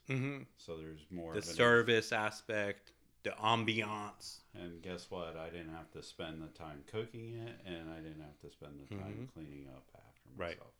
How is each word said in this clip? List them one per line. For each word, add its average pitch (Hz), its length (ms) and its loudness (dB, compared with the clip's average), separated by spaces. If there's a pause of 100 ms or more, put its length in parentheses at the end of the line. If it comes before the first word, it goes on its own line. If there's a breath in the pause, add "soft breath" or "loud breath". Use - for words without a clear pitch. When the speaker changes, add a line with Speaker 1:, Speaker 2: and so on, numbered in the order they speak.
Speaker 1:
Mm-hmm. 135 340 -2 (140)
Speaker 2:
So 82 200 -8
there's 78 320 -10
more 85 240 -6
Speaker 1:
The 104 60 0
Speaker 2:
of - 80 -2
an 85 80 -4
Speaker 1:
service 117 560 10
aspect, 107 800 0 (320)
the 101 80 0
ambiance. 107 1080 2 (120)
Speaker 2:
And 87 300 -10
guess 90 260 -6
what? 82 280 -4
I 80 120 -6
didn't 82 240 -8
have 78 200 -10
to 78 100 -10
spend 80 400 -8
the 76 120 -12
time 76 360 -10
cooking 117 420 -4 (140)
it, - 180 -10
and 85 240 -6
I 80 120 -8
didn't 78 200 -10
have 73 200 -14
to 73 100 -14
spend 73 280 -14
the 69 160 -12
time 98 100 -6
Speaker 1:
Mm-hmm. 110 280 -8
Speaker 2:
cleaning 71 420 -12
up 65 100 -18 (100)
after - 420 -20
Speaker 1:
Right. 87 200 0
Speaker 2:
myself. - 220 -18